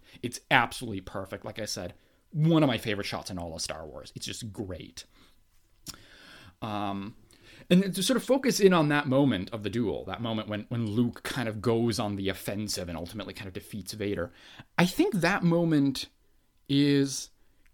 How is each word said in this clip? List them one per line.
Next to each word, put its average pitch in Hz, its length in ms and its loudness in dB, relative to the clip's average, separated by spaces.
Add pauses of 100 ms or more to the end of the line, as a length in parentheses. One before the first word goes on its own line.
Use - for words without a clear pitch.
(220)
It's - 180 -8 (120)
absolutely 117 500 2
perfect. 101 420 -10
Like 107 160 -10
I 107 60 -6
said, 95 300 -8 (360)
one 156 300 4
of 151 60 6
my 117 100 2
favorite 104 300 -2
shots 80 240 -8
in 90 80 -6
all 85 160 -8
of 82 60 -8
Star 78 240 -8
Wars. 69 300 -16
It's - 120 -12
just 104 260 -10
great. - 520 -10 (1600)
Um, 104 540 -4 (560)
and 185 220 6
to 190 100 -4
sort 240 140 2
of - 60 -4
focus 254 360 2
in 196 120 8
on 160 180 4
that 147 180 2
moment 131 440 2
of 107 120 -6
the 104 60 -2
duel, 98 360 -2
that 92 160 -6
moment 110 260 -4
when, 104 220 -4
when 117 160 -2
Luke 113 380 0
kind 117 260 -4
of 107 100 -6
goes 117 400 2
on 104 160 -2
the 95 140 -2
offensive 98 580 -4
and 85 100 -6
ultimately 95 360 -8
kind 98 140 -10
of 92 60 -12
defeats 104 400 -10
Vader, 101 380 -2 (460)
I 175 80 6
think 320 300 2
that 175 280 2
moment 165 640 4 (640)
is 139 640 2 (420)